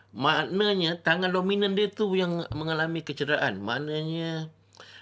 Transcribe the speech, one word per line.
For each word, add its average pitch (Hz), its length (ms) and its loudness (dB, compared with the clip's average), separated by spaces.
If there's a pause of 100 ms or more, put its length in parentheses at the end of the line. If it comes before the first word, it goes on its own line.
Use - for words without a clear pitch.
(120)
maknanya 160 840 2
tangan 175 340 2
dominan 196 440 2
dia 202 140 2
tu 202 240 0
yang 175 400 2
mengalami 160 480 -2
kecederaan. 143 580 -2
Maknanya, 156 960 -4 (500)